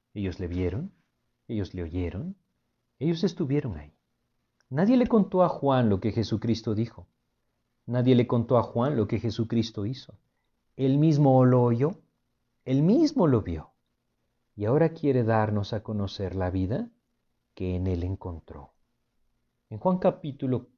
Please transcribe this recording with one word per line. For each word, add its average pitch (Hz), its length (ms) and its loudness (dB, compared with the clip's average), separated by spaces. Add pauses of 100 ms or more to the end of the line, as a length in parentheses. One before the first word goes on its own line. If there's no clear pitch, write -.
(120)
Ellos 95 280 -6
le 90 80 -6
vieron, 90 440 -4 (540)
ellos 104 260 -6
le 90 120 -8
oyeron, 90 500 -6 (640)
ellos 165 240 -2
estuvieron 143 540 -2
ahí. 73 180 -16 (760)
Nadie 202 260 2
le 247 100 4
contó 190 380 2
a 180 40 2
Juan 131 400 2
lo 98 120 2
que 107 100 -2
Jesucristo 110 640 -2
dijo. 104 320 -6 (800)
Nadie 123 300 4
le 120 100 4
contó 120 320 2
a 110 60 2
Juan 131 320 -2
lo 107 100 0
que 107 140 -4
Jesucristo 110 640 -4
hizo. - 320 -12 (560)
Él 135 240 0
mismo 143 460 6
lo 127 180 6
oyó, 120 300 2 (720)
él 135 180 2
mismo 247 460 4
lo 120 140 4
vio. 82 280 -8 (840)
Y 104 100 -4
ahora 156 240 2
quiere 139 340 0
darnos 107 480 0
a 107 100 -6
conocer 98 540 -6
la 92 120 -2
vida 92 400 -2 (680)
que 92 200 -4
en 90 140 -2
él 87 160 -2
encontró. 90 680 -10 (960)
En 110 100 -12
Juan 180 200 0
capítulo 139 800 -2